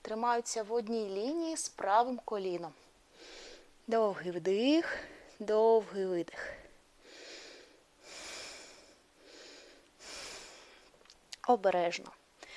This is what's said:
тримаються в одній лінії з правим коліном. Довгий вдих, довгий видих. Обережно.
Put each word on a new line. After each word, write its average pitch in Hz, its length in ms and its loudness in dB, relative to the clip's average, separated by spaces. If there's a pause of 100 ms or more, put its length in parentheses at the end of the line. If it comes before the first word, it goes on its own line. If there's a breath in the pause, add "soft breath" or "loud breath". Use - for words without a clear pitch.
тримаються 233 600 0
в 208 100 -4
одній 220 360 0
лінії 302 480 -2
з - 120 -4
правим 233 560 2
коліном. 180 480 -4 (1120 loud breath)
Довгий 208 440 2
вдих, 202 680 2 (400 loud breath)
довгий 214 680 4
видих. - 480 -2 (4000 loud breath)
Обережно. 180 640 2 (440 loud breath)